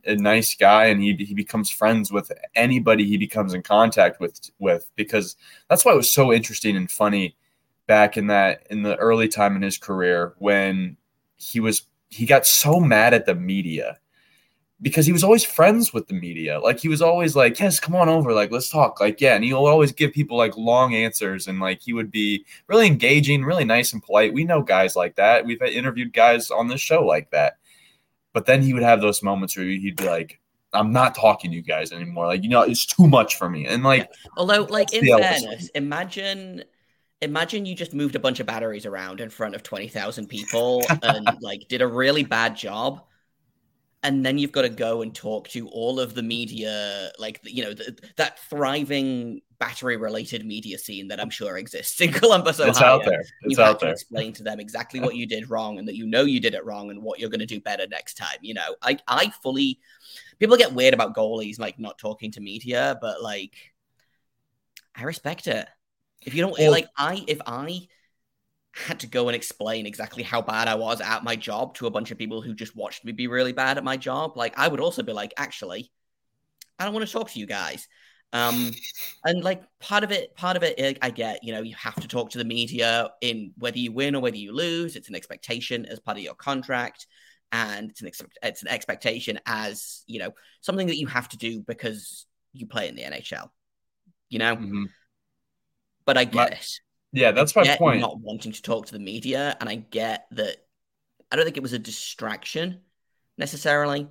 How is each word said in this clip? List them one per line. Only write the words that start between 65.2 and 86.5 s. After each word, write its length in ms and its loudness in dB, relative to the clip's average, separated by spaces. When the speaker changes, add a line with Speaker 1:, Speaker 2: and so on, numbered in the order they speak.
Speaker 2:
it. 200 -4
If 80 -12
you 80 -2
don't, 160 -2
Speaker 1:
Well 140 6
Speaker 2:
like, 160 4
I, 300 -4
if 180 -4
I 420 -12
had 280 -12
to 60 -14
go 220 0
and 60 -2
explain 500 -8
exactly 380 -12
how 180 -4
bad 260 -2
I 80 0
was 260 -4
at 220 -4
my 120 -4
job 400 -8
to 120 -6
a 40 -4
bunch 200 -6
of 60 -14
people 240 -10
who 140 -12
just 200 -16
watched 300 -12
me 80 -12
be 140 -6
really 260 -2
bad 240 -2
at 80 -10
my 120 -4
job, 400 -8
like, 200 -6
I 100 2
would 140 -2
also 220 -4
be 100 -8
like, 240 -10
"Actually, 540 -12
I 60 -6
don't 80 -8
wanna 140 -6
talk 240 -10
to 80 -12
you 80 -12
guys." 400 -10
Um, 440 -2
and, 180 -2
like, 200 -6
part 260 -2
of 60 -6
it, 240 -6
part 220 -4
of 60 -2
it, 160 -2
I, 60 -4
I 40 -6
get, 320 -8
you 100 -10
know, 100 -10
you 120 -14
have 220 -10
to 100 -12
talk 240 -6
to 80 -12
the 60 -6
media 640 -2
in 360 -8
whether 220 -8
you 120 -6
win 240 -4
or 60 -4
whether 160 -4
you 160 -14
lose. 420 -6
It's 140 -20
an 60 -14
expectation 720 -10
as 120 -16
part 180 -10
of 60 -14
your 120 -14
contract, 720 -8